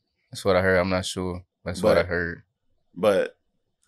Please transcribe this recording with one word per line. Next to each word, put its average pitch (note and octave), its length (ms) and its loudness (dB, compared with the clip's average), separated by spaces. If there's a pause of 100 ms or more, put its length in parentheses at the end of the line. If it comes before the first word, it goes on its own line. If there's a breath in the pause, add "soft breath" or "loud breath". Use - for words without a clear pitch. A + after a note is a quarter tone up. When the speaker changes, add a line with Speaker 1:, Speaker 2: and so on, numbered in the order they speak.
(300)
Speaker 1:
That's - 140 -14
what G2 120 2
I F2+ 60 4
heard. F#2+ 160 4
I'm F#2 120 0
not F#2 160 -2
sure. F2+ 380 -6 (200)
That's F2+ 180 -8
what E2 160 4
I E2+ 40 2
Speaker 2:
But E2+ 60 -2
Speaker 1:
heard. E2+ 340 -4 (520)
Speaker 2:
But F#2 440 0 (480)